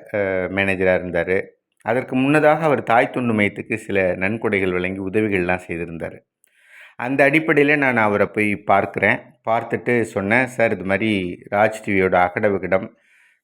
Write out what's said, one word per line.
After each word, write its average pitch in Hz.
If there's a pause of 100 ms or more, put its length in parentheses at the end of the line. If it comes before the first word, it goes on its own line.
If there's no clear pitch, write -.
(120)
அஹ், 95
மேனேஜரா 95
இருந்தாரு. 87 (360)
அதற்கு 127
முன்னதாக 151
அவர் 131
தாய் 123
துண்டு 120
மையத்துக்கு 104
சில 95
நன்கொடைகள் 98
வழங்கி 90
உதவிகள்லாம் 95
செய்திருந்தாரு. 82 (760)
அந்த 135
அடிப்படையில 151
நான் 131
அவரை 104
போய் 104
பார்க்கிறேன். 101 (300)
பார்த்துட்டு 117
சொன்னேன், 107
"சார், 117
இது 92
மாதிரி 95 (100)
ராஜ் 110
டி 104
வியோட 95
அகட 90
விகடம் 95 (500)